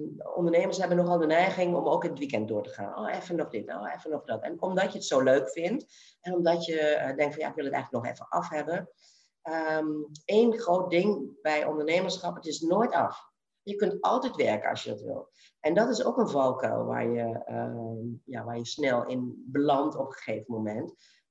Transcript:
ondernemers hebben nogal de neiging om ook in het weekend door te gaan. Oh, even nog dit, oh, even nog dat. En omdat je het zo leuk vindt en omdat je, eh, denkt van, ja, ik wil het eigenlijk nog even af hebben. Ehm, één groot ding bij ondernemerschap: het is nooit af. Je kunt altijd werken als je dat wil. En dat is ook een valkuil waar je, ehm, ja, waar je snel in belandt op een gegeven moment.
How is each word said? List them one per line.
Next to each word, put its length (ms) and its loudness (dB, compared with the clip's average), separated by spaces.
ondernemers 440 4
hebben 180 2
nogal 220 4
de 80 4
neiging 500 4
om 120 0
ook 160 2
in 60 -2
het 80 -8
weekend 300 -2
door 140 -2
te 80 -8
gaan. 280 -10
Oh, 160 -4
even 220 -4
nog 120 -2
dit, 200 -8
oh, 280 -6
even 140 -10
nog 140 -4
dat. 180 -6
En 200 -6
omdat 300 0
je 60 -8
het 80 -10
zo 140 4
leuk 300 4
vindt 360 -4
en 140 -6
omdat 300 2
je, 160 -2
eh, 360 2
denkt 180 0
van, 80 -6
ja, 60 -2
ik 60 -10
wil 100 -4
het 100 -4
eigenlijk 300 -4
nog 100 -6
even 140 -16
af 200 -2
hebben. 400 -4
Ehm, 440 -2
één 340 4
groot 320 2
ding 380 2
bij 220 0
ondernemerschap: 720 0
het 120 -14
is 140 -6
nooit 320 2
af. 400 0
Je 140 -6
kunt 240 0
altijd 360 2
werken 340 2
als 140 -2
je 60 -6
dat 120 -6
wil. 260 -8
En 140 2
dat 140 6
is 160 0
ook 120 0
een 120 4
valkuil 560 2
waar 260 0
je, 340 -2
ehm, 520 -6
ja, 200 -10
waar 140 -6
je 80 -6
snel 400 0
in 400 -6
belandt 500 2
op 100 -2
een 60 -10
gegeven 420 -6
moment. 400 -4